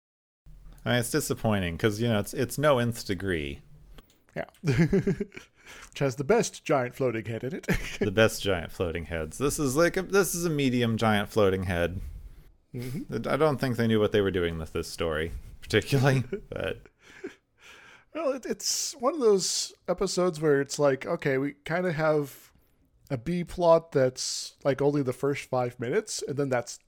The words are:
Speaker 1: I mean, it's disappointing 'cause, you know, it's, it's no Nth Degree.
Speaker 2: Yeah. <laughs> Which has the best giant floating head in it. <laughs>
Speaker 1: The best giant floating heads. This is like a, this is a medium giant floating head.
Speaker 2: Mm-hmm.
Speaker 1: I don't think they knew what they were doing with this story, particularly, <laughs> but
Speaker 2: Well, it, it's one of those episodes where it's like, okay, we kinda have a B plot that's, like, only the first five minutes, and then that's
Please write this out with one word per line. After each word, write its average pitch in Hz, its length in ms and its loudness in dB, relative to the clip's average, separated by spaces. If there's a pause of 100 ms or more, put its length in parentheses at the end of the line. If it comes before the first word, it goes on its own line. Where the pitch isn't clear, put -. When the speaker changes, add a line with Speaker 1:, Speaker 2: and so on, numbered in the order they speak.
(840)
Speaker 1:
I - 60 -4
mean, 120 100 2
it's 117 120 -2
disappointing 104 680 0
'cause, 107 240 0
you 120 80 0
know, 107 100 2
it's, 101 140 -6
it's 127 240 -4
no 139 220 4
Nth 120 280 -2
Degree. 85 540 -4 (760)
Speaker 2:
Yeah. - 80 -6 (180)
<laughs> - 0 -
Which - 1400 -2
has 131 180 -2
the 139 80 -6
best 214 400 0
giant 127 300 0
floating 113 300 0
head 113 200 -6
in 135 100 -6
it. - 120 -10 (180)
<laughs> - 140 -12
Speaker 1:
The 107 120 0
best 110 300 4
giant 90 320 -2
floating 85 320 -4
heads. 80 320 -6
This 139 220 -2
is 135 180 0
like 165 180 4
a, 190 60 0
this 180 340 0
is 170 80 -6
a 175 60 -2
medium 123 480 2
giant 104 320 2
floating 95 340 4
head. 87 380 -2 (760)
Speaker 2:
Mm-hmm. 127 540 -6
Speaker 1:
I 139 80 0
don't 147 220 2
think 127 180 0
they 117 100 2
knew 110 140 4
what 104 100 4
they 110 100 4
were 98 100 2
doing 85 260 0
with 80 160 -10
this 82 160 -4
story, 80 420 -2 (300)
particularly, 131 640 2 (120)
<laughs> - 120 -16
but - 320 -8 (1300)
Speaker 2:
Well, 302 200 -2
it, 247 120 -8
it's - 540 -4
one 254 140 0
of 311 80 -4
those 202 500 2 (160)
episodes 180 540 0
where 147 180 4
it's 139 200 -4
like, 139 260 4
okay, 131 320 0
we 139 160 -2 (100)
kinda 180 300 -2
have 151 560 0 (640)
a 139 60 -2
B 170 260 -4
plot 165 480 4
that's, - 640 0 (100)
like, 139 200 0
only 143 180 2
the 127 120 -2
first 139 360 -2
five 123 300 -2
minutes, 160 480 -4
and 139 100 -4
then 143 120 -2
that's 123 280 -2 (100)